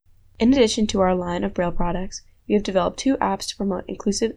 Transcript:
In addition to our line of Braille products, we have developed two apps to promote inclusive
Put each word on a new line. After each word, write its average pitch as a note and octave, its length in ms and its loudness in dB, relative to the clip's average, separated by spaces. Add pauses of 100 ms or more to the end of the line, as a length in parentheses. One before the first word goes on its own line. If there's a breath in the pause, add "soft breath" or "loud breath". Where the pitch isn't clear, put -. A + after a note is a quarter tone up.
(380)
In A#3 140 4
addition A3 360 4
to G3+ 120 0
our F#3 140 4
line F3+ 300 -4
of G3 100 -4
Braille F3 180 -2
products, F3 500 -4 (260)
we G#3 60 2
have G#3 80 4
developed F#3 360 0
two C4+ 200 0
apps G3 300 -2
to - 80 -8
promote G3 300 -4
inclusive G#3 500 -2